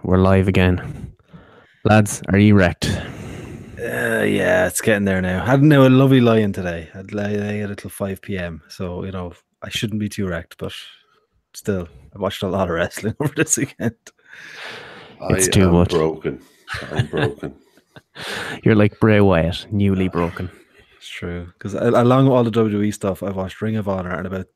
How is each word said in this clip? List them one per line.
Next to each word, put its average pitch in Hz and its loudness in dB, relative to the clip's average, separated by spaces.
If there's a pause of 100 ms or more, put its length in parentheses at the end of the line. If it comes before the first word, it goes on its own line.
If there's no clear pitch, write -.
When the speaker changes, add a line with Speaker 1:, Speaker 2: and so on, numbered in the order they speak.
Speaker 1:
we're 92 2
live 95 4
again. 92 0 (720)
Lads, 107 2
are 98 2
you 104 8
wrecked? 87 2 (920)
Speaker 2:
Uh, 117 -2
yeah, 92 2
it's - -4
getting 101 2
there 92 0
now. 92 -2
I 92 -4
had, 139 4
no, 143 8
a - 6
lovely 131 6
lie-in 110 2
today. 85 -8
I'd 98 -16
lay, 104 -4
lay 104 -6
it 101 -10
till 98 -16
five 95 -8
P 101 -10
M, 85 -10
so, 90 -10
you 95 -10
know, 90 -10 (300)
I 101 -14
shouldn't 107 -6
be 104 -4
too 101 -6
wrecked, 82 -8
but - -10 (840)
still, 92 -6 (260)
I 101 -18
watched 98 -4
a 98 -4
lot 90 -2
of 85 -4
wrestling 87 -4
<laughs> - -14
over 151 -2
this - -2
weekend. - -6 (1400)
Speaker 1:
It's 95 0
Speaker 3:
I - -2
Speaker 1:
too 92 4
Speaker 3:
am 87 4
Speaker 1:
much. 87 4
Speaker 3:
broken. 78 -2 (520)
I'm - -2
broken. - -4 (540)
Speaker 1:
<laughs> - -12
You're 117 6
like 104 4
Bray 107 6
Wyatt, 85 2
newly 98 0
broken. 87 -4 (480)
Speaker 2:
It's - -20
true, 87 -12
'cause 101 -10
a-, 117 0
along 127 4
with 135 4
all 123 4
the 117 0
W 110 0
W 104 0
E - 0
stuff, - -6
I've 95 -6
watched 95 -8
Ring 110 -4
of 101 -4
Honor 92 -6
and 87 -8
about 92 -8